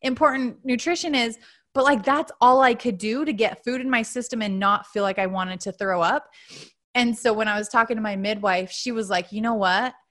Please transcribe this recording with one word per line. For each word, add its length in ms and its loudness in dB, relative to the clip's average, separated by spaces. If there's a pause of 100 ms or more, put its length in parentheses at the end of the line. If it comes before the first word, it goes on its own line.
important 640 0
nutrition 500 -2
is, 220 -2 (360)
but, 120 2
like, 180 4
that's 280 0 (100)
all 200 8
I 140 6
could 220 -4
do 280 -2
to 80 -2
get 300 -2
food 180 -4
in 80 -4
my 140 2
system 380 -6
and 180 -2
not 280 0
feel 160 -2
like 160 -2
I 80 0
wanted 340 -4
to 120 -6
throw 280 -2
up. 280 0 (640)
And 220 2
so 160 2
when 160 0
I 80 -2
was 120 -6
talking 280 2
to 60 -6
my 120 -4
midwife, 560 -2
she 200 -8
was 180 -6
like, 220 -2
"You 100 -6
know 140 -2
what? 380 0 (180)